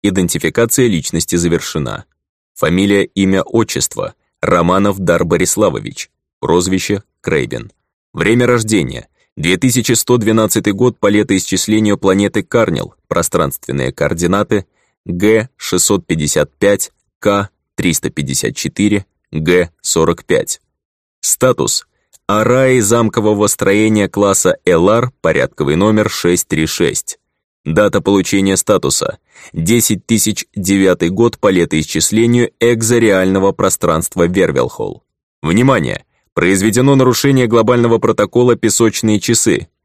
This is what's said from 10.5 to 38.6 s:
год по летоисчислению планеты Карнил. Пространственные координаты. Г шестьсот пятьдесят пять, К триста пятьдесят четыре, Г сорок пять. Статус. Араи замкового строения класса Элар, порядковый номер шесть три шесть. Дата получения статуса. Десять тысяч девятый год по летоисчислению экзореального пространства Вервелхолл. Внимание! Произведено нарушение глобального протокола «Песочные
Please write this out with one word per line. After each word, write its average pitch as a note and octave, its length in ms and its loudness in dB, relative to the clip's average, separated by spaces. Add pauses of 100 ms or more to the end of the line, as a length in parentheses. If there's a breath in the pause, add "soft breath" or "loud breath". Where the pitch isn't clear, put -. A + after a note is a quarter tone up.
год A#2+ 260 0
по G#2 80 0
летоисчислению G#2 920 0
планеты G2 460 0
Карнил. F#2 500 -2 (140)
Пространственные C#2+ 840 -2
координаты. F2+ 720 -2 (400)
Г G#2+ 500 0
шестьсот - 500 -2
пятьдесят D2+ 480 -2
пять, - 380 0 (280)
К G2+ 300 -2 (260)
триста - 340 -2
пятьдесят C#2 460 -6
четыре, G2+ 500 -2 (260)
Г E2 380 0 (120)
сорок E2 440 -2
пять. - 360 -2 (600)
Статус. - 680 -2 (400)
Араи B2 520 2
замкового G#2+ 680 2
строения G#2 600 0
класса G2 560 0
Элар, G2+ 460 2 (100)
порядковый D2+ 560 -2
номер G#2+ 320 2
шесть - 380 -2
три D#2 180 -2
шесть. - 540 -4 (440)
Дата G2 380 0
получения G2 560 0
статуса. - 640 -2 (340 loud breath)
Десять G#2+ 520 0
тысяч G#2+ 480 -2
девятый F#2+ 560 0
год A2 280 0
по G#2 120 0
летоисчислению F#2+ 1080 0
экзореального A2 920 2
пространства E2+ 760 -2
Вервелхолл. C2+ 760 -2 (380)
Внимание! F#2 600 0 (300)
Произведено G#2+ 600 2
нарушение B2+ 520 2
глобального A#2 500 2
протокола A2 580 2
«Песочные A2 640 0